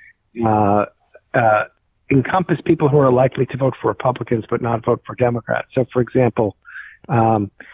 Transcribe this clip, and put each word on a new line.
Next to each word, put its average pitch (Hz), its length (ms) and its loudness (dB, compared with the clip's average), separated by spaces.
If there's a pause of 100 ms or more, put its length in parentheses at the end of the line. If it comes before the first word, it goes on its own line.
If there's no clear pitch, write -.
(460)
uh, 104 400 2 (480)
uh, 107 300 2 (480)
encompass 160 520 0
people 160 240 0
who 143 120 4
are 135 120 4
likely 127 360 0
to - 100 -8
vote 131 240 -2
for 117 60 -2
Republicans 120 600 -2
but 117 140 -4
not 117 240 -4
vote 117 200 0
for 101 100 -12
Democrats. - 580 -2
So, 127 180 0
for 123 100 0
example, 120 540 0 (540)
um, 113 400 2 (240)